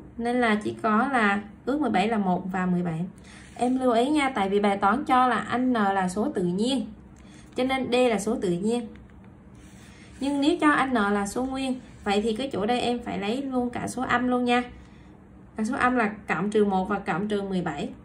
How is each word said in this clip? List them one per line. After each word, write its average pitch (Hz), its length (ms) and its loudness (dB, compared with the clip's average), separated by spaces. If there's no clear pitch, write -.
nên 240 240 0
là 214 240 2
chỉ 220 180 -2
có 226 300 2
là 208 300 2
ước 294 160 0
mười 262 100 0
bảy 196 180 2
là 226 100 0
một 185 240 0
và 185 140 -2
mười 180 160 2
bảy. 160 180 -4
Em 254 240 0
lưu 254 140 2
ý 240 180 4
nha, 285 240 2
tại 196 140 0
vì 202 120 2
bài 202 160 2
toán 208 280 2
cho 254 240 4
là 226 100 2
anh 254 320 0
N 247 40 2
là 196 340 2
số 208 260 -2
tự 196 80 0
nhiên, 208 440 0
cho 247 80 0
nên 262 280 -2
D - 20 0
là 247 240 4
số 220 220 -2
tự 196 100 0
nhiên. 220 360 -2
Nhưng 285 200 -2
nếu 311 200 4
cho 302 100 6
anh 269 200 2
N 254 40 -2
là 202 320 2
số 240 180 -4
nguyên, 262 360 -4
vậy 208 180 2
thì 220 140 0
cái 269 160 -4
chỗ 196 140 -2
đây 247 140 0
em 240 180 0
phải 208 200 -8
lấy 214 240 -2
luôn 254 280 -2
cả 214 180 -6
số 247 140 -6
âm 247 260 0
luôn 247 160 2
nha. 240 180 2
Cả 220 80 -2
số 240 100 -2
âm 254 220 2
là 214 180 0
cộng 190 220 -2
trừ 214 140 6
một 190 240 0
và 202 100 0
cộng 190 300 -4
trừ 202 140 -2
mười 190 200 -2
bảy. 165 260 -4